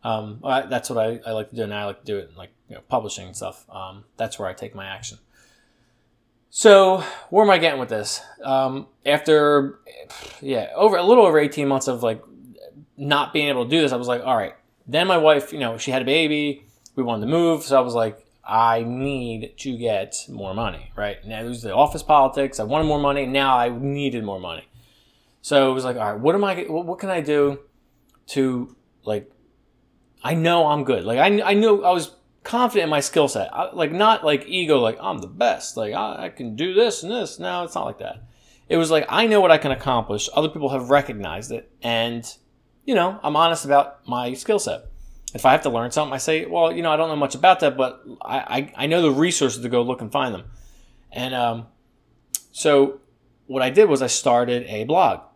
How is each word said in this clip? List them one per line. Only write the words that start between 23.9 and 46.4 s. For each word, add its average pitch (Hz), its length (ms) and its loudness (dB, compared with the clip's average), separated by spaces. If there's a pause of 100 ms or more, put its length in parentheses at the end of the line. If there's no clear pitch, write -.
more 98 180 -6
money. 85 280 -12 (720)
So 135 300 2
it 131 40 0
was 131 100 -4
like, 123 120 -4
"All 107 160 -2
right, 107 80 -6
what 151 140 2
am 202 100 2
I, 180 240 -4
what, 165 160 -6
what 180 140 -8
can 196 100 -8
I 180 140 -2
do 143 380 2 (680)
to, 127 480 -2 (280)
like, 107 280 -6 (920)
I 131 120 -4
know 165 320 2
I'm 147 180 0
good." 120 200 0
Like, 117 140 -2
I, 202 220 4
I 196 140 0
knew, 208 280 4
I 180 100 4
was 170 220 -2 (300)
confident 233 400 0
in 156 60 -2
my 151 80 2
skill 143 300 2
set. 98 260 -4
I, 180 180 -4
like, 156 200 -2
not, 208 320 4
like, 147 240 2
ego, 160 320 2
like, 113 200 0
"I'm 95 180 -6
the 95 100 -12
best. - 480 -2
Like, 107 180 -6
I, 98 300 -6
I 90 40 -8
can 110 280 -10
do 175 180 -4
this 214 280 2
and 180 100 -8
this." 226 260 -8
No, 180 260 -6
it's 165 100 -14
not 175 120 -6
like - 120 -10
that. - 240 -14 (460)
It 160 100 2
was 165 120 2
like, 156 180 2
I 220 180 2
know 214 140 6
what 180 120 8
I 156 60 8
can 143 120 -2
accomplish. 120 640 -2
Other 156 140 2
people 151 220 -4
have 131 200 -4
recognized 110 600 -2
it. - 180 -12 (120)
And, 117 420 -4 (600)
you 269 100 -2
know, 185 280 0
I'm 151 140 -2
honest 165 280 2
about 143 440 0
my 123 240 -6
skill 208 260 -2
set. - 280 -6 (480)
If - 100 -12
I 131 80 4
have 139 100 2
to 139 80 -2
learn 120 220 -4
something, 147 200 -2
I 135 60 -6
say, 160 280 -2